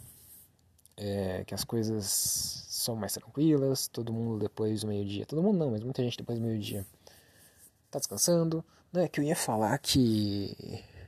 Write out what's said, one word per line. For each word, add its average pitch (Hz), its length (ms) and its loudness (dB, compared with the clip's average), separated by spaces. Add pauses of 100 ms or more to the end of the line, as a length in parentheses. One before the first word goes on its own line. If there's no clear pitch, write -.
(960)
é, 98 480 -2
que - 80 -10
as 101 120 -4
coisas 110 420 0
são - 920 -4
mais 98 160 -4
tranquilas, 139 760 2
todo 117 220 -6
mundo 113 280 -2
depois 107 420 0
do 107 60 -4
meio-dia. 101 400 -2
Todo 156 160 0
mundo 202 160 4
não, 147 140 2
mas 107 100 -2
muita 131 200 -2
gente 120 140 0
depois 120 220 -4
do 113 80 0
meio-dia 107 400 -2 (1040)
tá - 80 -6
descansando. 165 680 2 (280)
Não, 175 100 2
é 151 60 2
que - 120 -2
eu 147 40 4
ia 160 120 4
falar 110 420 2
que, 107 1080 2 (240)